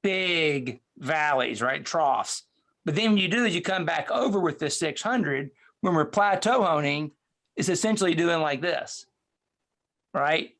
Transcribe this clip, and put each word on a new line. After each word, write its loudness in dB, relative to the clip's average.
big 0
valleys, 0
right, -2
troughs. -2
But -2
then 2
what 4
you 2
do 0
is 0
you -2
come -2
back -2
over 0
with -2
the -2
six -4
hundred. -2
When 2
we're 4
plateau 2
honing, 0
it's -2
essentially 2
doing 2
like -2
this, -6
right? 0